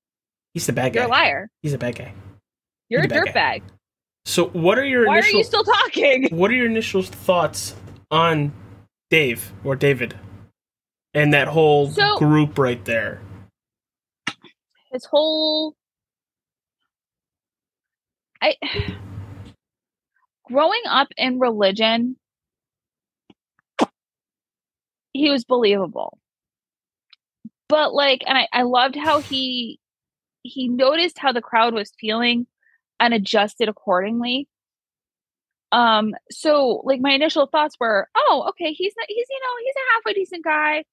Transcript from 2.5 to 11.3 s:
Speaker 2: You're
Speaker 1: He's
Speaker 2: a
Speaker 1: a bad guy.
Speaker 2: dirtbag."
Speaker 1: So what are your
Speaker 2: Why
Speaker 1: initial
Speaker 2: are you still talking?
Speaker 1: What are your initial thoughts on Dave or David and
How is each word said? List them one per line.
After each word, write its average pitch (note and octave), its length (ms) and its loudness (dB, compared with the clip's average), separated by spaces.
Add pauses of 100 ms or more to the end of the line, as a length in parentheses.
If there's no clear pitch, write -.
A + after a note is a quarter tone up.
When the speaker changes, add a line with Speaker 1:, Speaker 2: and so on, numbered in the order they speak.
Speaker 2:
You're C4+ 140 0
Speaker 1:
He's - 100 0
Speaker 2:
a D#4 80 2
Speaker 1:
a - 20 0
bad - 100 -4
guy. C#3+ 280 0
Speaker 2:
dirtbag." - 20 -18 (640)
Speaker 1:
So F3 200 0
what F#3 320 2
are C4+ 40 2
your B3+ 220 2
Speaker 2:
Why D4+ 140 4
Speaker 1:
initial G4+ 160 2
Speaker 2:
are - 20 2
you A4+ 60 4
still A4 200 0
talking? E4+ 680 2
Speaker 1:
What F3 180 2
are B3 60 0
your B3 100 0
initial A3+ 380 -2
thoughts - 720 -2 (340)
on D#3 420 2 (600)
Dave C#3 400 0 (120)
or C3+ 120 -2
David C3 420 0 (960)
and D3 220 4